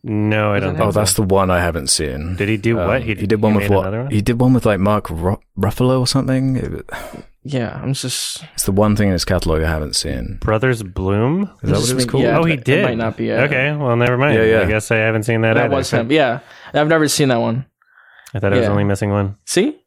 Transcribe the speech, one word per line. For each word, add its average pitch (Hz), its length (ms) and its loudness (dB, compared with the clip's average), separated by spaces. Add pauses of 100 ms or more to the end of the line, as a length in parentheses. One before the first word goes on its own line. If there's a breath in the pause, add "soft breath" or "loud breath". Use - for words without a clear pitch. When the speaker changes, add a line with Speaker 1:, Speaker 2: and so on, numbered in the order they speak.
Speaker 1:
No, 107 460 0
I 101 40 0
Speaker 2:
Was 98 80 0
Speaker 1:
don't 95 120 -2
Speaker 2:
that 101 40 -6
Speaker 1:
think 113 40 0
Speaker 2:
him? 107 60 2
Speaker 3:
Oh, 101 40 -2
that's 104 220 0
Speaker 1:
so. 113 80 0
Speaker 3:
the 95 120 0
one 95 160 2
I 87 100 2
haven't 80 280 -4
seen. 78 480 -4
Speaker 1:
Did 101 120 -2
he 110 80 0
do 110 240 0
Speaker 3:
Um, 87 60 0
Speaker 1:
what? 120 160 0
Speaker 3:
he 110 120 -4
Speaker 1:
He, 98 120 -6
Speaker 3:
did 107 160 0
one 110 100 2
Speaker 1:
he 104 60 4
Speaker 3:
with 101 100 0
Speaker 1:
made 101 80 4
Speaker 3:
what? 95 120 2
Speaker 1:
another 110 160 -4
one? 139 80 -8
Speaker 3:
He 107 100 0
did 120 180 0
one 127 140 6
with, 120 100 2
like, 104 160 4
Mark 104 300 0
Ru-, 87 300 -2 (180)
Ruffalo 127 420 2
or 123 60 0
something. 131 500 0
It, - 340 -8 (520 loud breath)
Speaker 2:
Yeah, 131 400 -6
I'm 131 120 -4
just - 500 -8 (100)
Speaker 3:
it's - 100 -4
the 98 80 0
one 104 220 4
thing 104 140 2
in 95 40 2
his 87 120 0
catalog 85 380 0
I 78 60 0
haven't 76 280 -4
seen. 67 440 -6
Speaker 1:
Brothers 110 420 0
Bloom? 101 600 0
Speaker 3:
Is 196 60 -4 (220)
that 95 60 2
what - 40 2
Speaker 2:
Just 117 100 -2
Speaker 3:
it 127 60 0
was 127 80 0
Speaker 2:
make-, 120 60 -6
Speaker 3:
called? 135 120 0
Speaker 2:
yeah, 120 160 2
Speaker 1:
Oh, 165 60 2
he 165 100 2
Speaker 2:
it 127 100 -8
Speaker 1:
did. 156 200 2
Speaker 2:
might 123 120 0
not 113 200 -4
be, 113 160 -2
uh, 117 120 0
Speaker 1:
Okay, 143 300 0
well, 131 220 0
never 123 200 2
mind. 139 200 2
Speaker 3:
Yeah, 110 80 4
yeah. 110 180 4
Speaker 1:
I 90 40 0
guess 107 240 -2
I 113 60 2
haven't 110 280 0
seen 113 180 2
that 113 120 4
Speaker 2:
That 120 120 2
Speaker 1:
either. 127 100 0
Speaker 2:
was 135 140 -2
him. 117 220 -2
Yeah, 135 280 2 (320 loud breath)
I've 151 160 2
never 156 200 4
seen 143 200 2
that 117 120 2
one. 117 260 -2 (680 loud breath)
Speaker 1:
I 107 40 -4
thought 101 140 2
I 101 40 2
was 120 100 2
Speaker 2:
Yeah. 104 40 2
Speaker 1:
only 101 140 2
missing 101 260 0
one. 101 260 0 (100)
Speaker 2:
See? 247 400 0